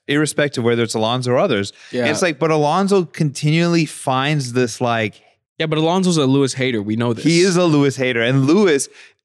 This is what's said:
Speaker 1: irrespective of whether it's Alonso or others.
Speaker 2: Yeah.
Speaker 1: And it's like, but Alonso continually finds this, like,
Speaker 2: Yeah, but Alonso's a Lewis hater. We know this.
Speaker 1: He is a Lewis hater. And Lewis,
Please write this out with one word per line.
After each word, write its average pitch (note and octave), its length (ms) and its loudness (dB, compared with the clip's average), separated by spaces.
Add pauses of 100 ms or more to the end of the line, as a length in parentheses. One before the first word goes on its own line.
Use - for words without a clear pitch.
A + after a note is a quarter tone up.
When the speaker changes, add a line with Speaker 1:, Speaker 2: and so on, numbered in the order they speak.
Speaker 1:
irrespective D3 540 -2
of A#2 40 0
whether A#2+ 160 2
it's A2 120 -4
Alonso A#2+ 360 -2
or B2 80 2
others. A#2+ 340 0 (200)
Speaker 2:
Yeah. B2 100 -4
Speaker 1:
And A#2+ 80 0
it's - 100 -4
like, E3 180 -2
but D#3+ 120 0
Alonso F3 540 2
continually D#3+ 800 0
finds C3+ 680 -4
this, B2 260 0
like, A2+ 420 -2 (360)
Speaker 2:
Yeah, D#3+ 80 -4
but D#3 120 -2
Alonso's F3 400 0
a C#3 80 2
Lewis C3+ 260 2
hater. B2+ 300 -4
We G#2+ 140 -4
know A#2+ 180 -2
this. - 100 -10
Speaker 1:
He E3+ 160 4
is F#3 160 2
a F3+ 80 2
Lewis C#3+ 320 2
hater. B2+ 240 -2
And C3+ 260 2
Lewis, E3+ 420 2 (360)